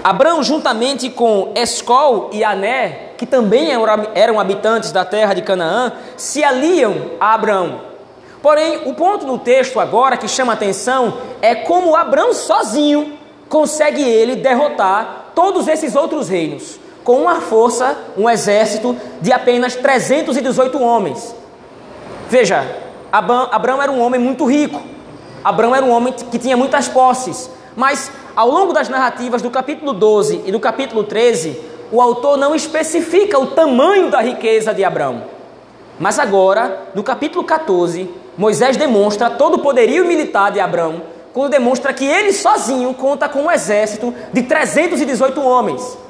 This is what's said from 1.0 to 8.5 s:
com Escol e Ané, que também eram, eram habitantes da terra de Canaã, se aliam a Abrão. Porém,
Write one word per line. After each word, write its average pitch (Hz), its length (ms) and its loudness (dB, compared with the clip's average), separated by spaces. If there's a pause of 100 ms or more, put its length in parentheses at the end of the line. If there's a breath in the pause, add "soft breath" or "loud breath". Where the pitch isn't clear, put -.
com 214 460 0
Escol 240 800 0
e 208 100 -4
Ané, 208 760 -4
que - 80 -8
também 254 460 2
eram, 226 160 0 (300)
eram 220 240 4
habitantes 196 500 0
da 180 140 0
terra 208 280 0
de 180 100 -2
Canaã, 190 500 0 (240 loud breath)
se - 260 -6
aliam 262 760 0
a 214 140 2
Abrão. 190 480 -2 (600 loud breath)
Porém, 311 440 2